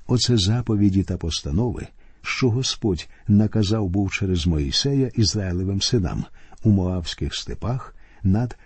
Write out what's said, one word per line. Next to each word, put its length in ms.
«Оце 320
заповіді 640
та 140
постанови, 720
що 280
Господь 580
наказав 600
був 240
через 340
Моїсея 600
Ізраїлевим 760
синам 420
у 60
Моавських 640
степах 640
над 440